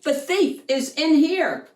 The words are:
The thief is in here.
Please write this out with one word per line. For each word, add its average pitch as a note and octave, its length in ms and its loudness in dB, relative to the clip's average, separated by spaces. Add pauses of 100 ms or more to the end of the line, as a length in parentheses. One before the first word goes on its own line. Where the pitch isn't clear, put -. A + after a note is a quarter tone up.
The C#4+ 100 -2
thief F4 540 -2
is C4+ 260 -2
in D#4 220 0
here. E4 600 0